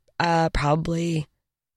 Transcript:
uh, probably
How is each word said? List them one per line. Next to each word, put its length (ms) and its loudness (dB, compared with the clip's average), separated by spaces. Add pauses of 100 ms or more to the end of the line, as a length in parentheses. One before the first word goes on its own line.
(200)
uh, 300 2
probably 760 0 (500)